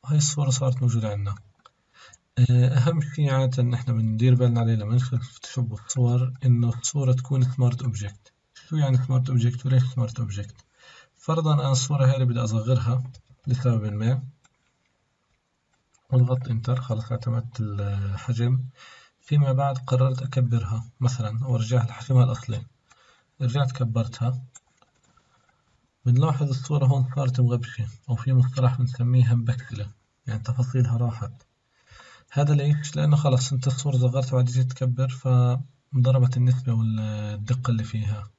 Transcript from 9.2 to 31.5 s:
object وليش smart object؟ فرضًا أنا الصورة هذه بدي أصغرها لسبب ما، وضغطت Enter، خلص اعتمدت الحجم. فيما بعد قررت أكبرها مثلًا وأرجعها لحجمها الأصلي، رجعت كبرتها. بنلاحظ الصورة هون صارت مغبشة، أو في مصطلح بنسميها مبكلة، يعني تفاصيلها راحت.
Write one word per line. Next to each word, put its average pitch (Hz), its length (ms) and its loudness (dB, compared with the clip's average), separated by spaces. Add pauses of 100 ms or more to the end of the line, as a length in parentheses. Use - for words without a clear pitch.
object 120 360 0
وليش 127 180 2
smart - 360 -4
object؟ 101 360 -8 (600)
فرضًا 160 380 -2
أنا 139 180 2
الصورة 135 340 0
هذه 131 180 4
بدي 120 160 0
أصغرها 117 640 0 (440)
لسبب 123 460 0
ما، 117 300 0 (1900)
وضغطت 127 360 2
Enter، 123 340 -2
خلص 113 300 -6
اعتمدت 117 480 -4
الحجم. 104 1040 -2 (580)
فيما 143 320 2
بعد 135 240 0
قررت 131 440 0
أكبرها 117 640 -2 (140)
مثلًا 117 480 -2
وأرجعها 117 380 0
لحجمها 127 380 2
الأصلي، 120 420 -4 (760)
رجعت 131 300 0
كبرتها. 117 680 -2 (1600)
بنلاحظ 139 440 2
الصورة 135 360 -2
هون 131 300 2
صارت 131 240 -2
مغبشة، 120 480 0 (220)
أو 120 60 0
في 131 180 -2
مصطلح 127 440 2
بنسميها 123 580 2
مبكلة، 113 520 -4 (400)
يعني 107 160 -6
تفاصيلها 123 540 0
راحت. 117 340 -4 (1000)